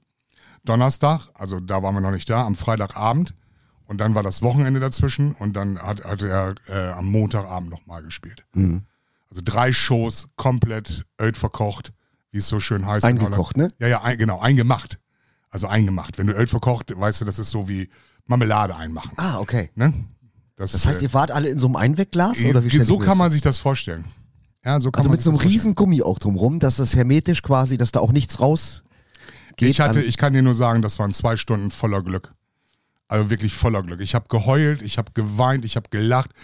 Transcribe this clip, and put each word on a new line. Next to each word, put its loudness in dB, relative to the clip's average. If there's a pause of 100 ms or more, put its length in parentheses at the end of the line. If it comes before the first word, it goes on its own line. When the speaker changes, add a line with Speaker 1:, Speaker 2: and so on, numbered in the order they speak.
(640)
Speaker 1:
Donnerstag, 0
also -8
da -4
waren 0
wir -2
noch -2
nicht -6
da, 0
am -2
Freitagabend. -2 (520)
Und -10
dann 2
war 0
das -4
Wochenende 2
dazwischen -2
und -6
dann -4
hat, -8
hat -6
er, -2 (120)
äh, -6
am -8
Montagabend -2
nochmal -16
gespielt. -18
Speaker 2:
Mhm. 2 (460)
Speaker 1:
Also -14
drei 0
Shows 0
komplett -2 (160)
öd 2
verkocht, -4 (400)
wie -8
es -2
so 0
schön -2
heißt 0
in 4
Speaker 2:
Eingekocht, 0
Speaker 1:
Holland. 0
Speaker 2:
ne? -4
Speaker 1:
Ja, 2
ja, 0
ein, -2
genau, 0
eingemacht. 2 (500)
Also -8
eingemacht. -2
Wenn -2
du -2
öd 0
verkocht, -2
weißt -2
du, -6
das -6
ist -6
so -6
wie -6 (360)
Marmelade 2
einmachen. -12
Speaker 2:
Ah, -4
okay. -4
Speaker 1:
Ne? 2 (640)
Das, -8
Speaker 2:
Das -2
heißt, 0
Speaker 1:
äh, -2
Speaker 2:
ihr -4
wart 2
alle 0
in -2
so 2
einem 2
Einwegglas, 0
Speaker 1:
äh, 2
Speaker 2:
oder 4
wie 0
stell 6
ich 4
Speaker 1:
so 4
Speaker 2:
mir -2
Speaker 1:
kann 6
Speaker 2:
das 6
Speaker 1:
man 4
Speaker 2:
vor? 2
Speaker 1:
sich 2
das 2
vorstellen. -4 (580)
Ja, 0
so 0
kann 0
Speaker 2:
Also 4
Speaker 1:
man 6
Speaker 2:
mit -2
Speaker 1:
sich -2
Speaker 2:
so 6
einem 4
Speaker 1:
das 2
vorstellen. 6 (100)
Speaker 2:
riesen 2
Gummi 4
auch 0
drumrum, 0
dass 2
das 0
hermetisch 4
quasi, 2
dass 0
da 0
auch 4
nichts 0
rausgeht 0 (760)
Speaker 1:
Ich 4
hatte, 4
Speaker 2:
an 0
Speaker 1:
ich -2
kann 2
dir 4
nur 4
sagen, 2
das -2
waren 0
zwei 0
Stunden -4
voller -2
Glück. -8 (760)
Also 2
wirklich 0
voller 0
Glück. -10
Ich -4
hab -2
geheult, 2
ich -6
hab -6
geweint, 0
ich -6
hab -6
gelacht. 0 (120)